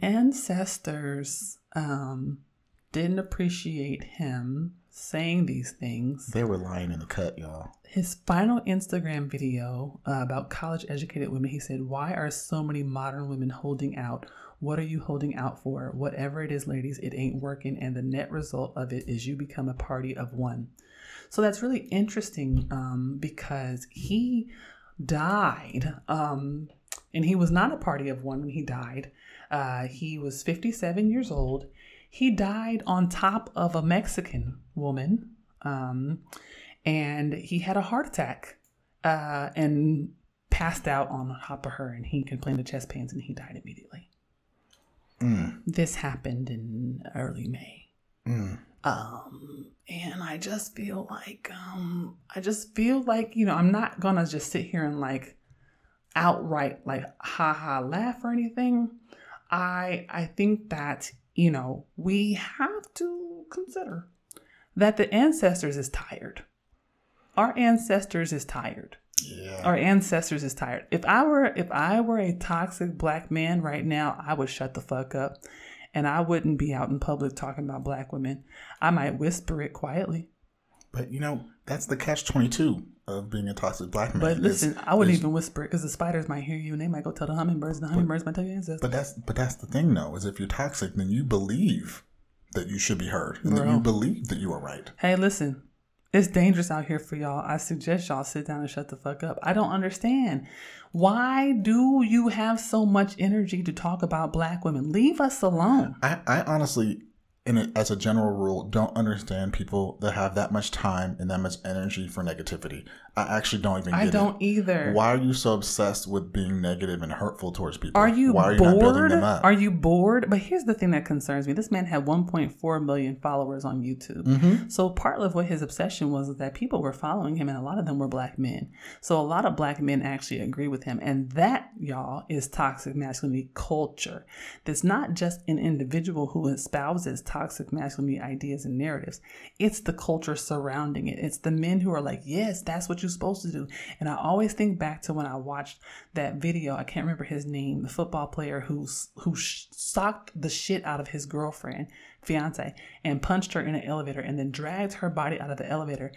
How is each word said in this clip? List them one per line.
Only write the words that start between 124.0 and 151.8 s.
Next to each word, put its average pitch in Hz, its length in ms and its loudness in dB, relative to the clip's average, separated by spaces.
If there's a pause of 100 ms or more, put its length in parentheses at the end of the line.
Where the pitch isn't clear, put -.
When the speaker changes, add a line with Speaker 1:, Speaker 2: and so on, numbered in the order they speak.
Speaker 2:
Mm-hmm. 170 440 6
Speaker 1:
So 185 220 2
part - 300 0
of 185 140 2
what 175 120 2
his 160 160 -2
obsession 156 480 -2
was 139 180 -2
is 135 80 -8
that 135 180 -6
people 247 280 -2
were 135 100 -2
following 160 440 -2
him, 143 120 0
and 135 80 -2
a 127 60 -6
lot 160 160 -4
of 170 80 0
them 143 120 0
were 135 100 0
black 127 300 -4
men. - 320 -2 (300)
So 160 180 2
a 156 40 2
lot 165 240 2
of 165 100 2
black 147 240 0
men 139 220 2
actually 139 380 -4
agree 143 280 -2
with 131 160 -4
him. 123 180 -4
And 135 300 -2
that, 208 380 2 (100)
y'all, 135 480 -6
is 143 200 -4
toxic 135 460 -2
masculinity 131 600 -2
culture. - 720 -4 (400)
That's 151 180 -2
not 190 300 2
just 175 340 -2
an 156 100 2
individual 156 680 0
who 156 220 -2
espouses 139 720 -4
toxic - 500 -6
masculinity 139 480 -2
ideas 139 460 -6
and 127 100 -4
narratives. 147 460 -4 (360)
It's 208 220 2
the - 140 -2
culture 160 420 -2
surrounding 147 720 -2
it. - 100 -6
It's - 200 -4
the 160 120 0
men 165 300 4
who 185 120 2
are 147 100 0
like, 131 220 -4
"Yes, 180 380 -2
that's 170 260 -6
what 175 140 -4
you're 180 80 -2
supposed 190 320 -4
to 170 100 -4
do." 139 140 -6 (340)
And 156 80 -2
I 147 80 -2
always 202 360 2
think 208 260 2
back 156 240 -6
to 165 100 -4
when 151 140 -2
I 131 100 -6
watched 143 440 -8 (340)
that 143 220 -2
video. 156 400 -2
I 135 80 -6
can't 151 200 -6
remember 151 200 -4
his 143 220 -6
name, 139 360 -4
the 131 60 -6
football 170 380 -4
player 143 340 -6
who 143 240 -4
s-, - 320 -8
who 160 200 0
sh-, - 340 -6
socked - 680 -4
the 156 80 -4
shit - 360 -2
out 147 160 -4
of 139 80 -8
his 143 180 -8
girlfriend, 147 600 -6 (360)